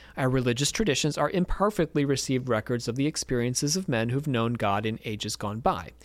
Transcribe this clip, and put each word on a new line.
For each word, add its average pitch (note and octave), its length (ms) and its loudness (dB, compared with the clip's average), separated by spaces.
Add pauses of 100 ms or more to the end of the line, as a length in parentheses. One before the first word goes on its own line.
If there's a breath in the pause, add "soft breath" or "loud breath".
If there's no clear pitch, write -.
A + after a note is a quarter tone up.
(180 loud breath)
Our C3+ 120 2
religious B2+ 440 2
traditions D3+ 440 0
are D3 120 2
imperfectly F3 760 2
received C3 460 0
records A#2+ 400 0
of A2+ 80 -4
the C#3 100 2
experiences B2+ 720 0
of F#3+ 100 -2
men A#2 220 0
who've C#3+ 180 -2
known A#2+ 280 0
God G#2+ 300 0
in A2 200 -4
ages G#2+ 320 -6
gone G#2+ 240 -6
by. F3 300 -2 (140 loud breath)